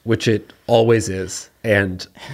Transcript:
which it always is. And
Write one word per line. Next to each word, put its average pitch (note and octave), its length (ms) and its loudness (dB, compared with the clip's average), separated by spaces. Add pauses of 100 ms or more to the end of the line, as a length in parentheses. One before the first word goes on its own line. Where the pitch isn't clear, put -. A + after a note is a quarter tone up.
which A2+ 240 -2
it G#2+ 240 -2 (140)
always A2+ 420 4
is. F#2+ 400 -8 (140)
And G2 420 0 (280)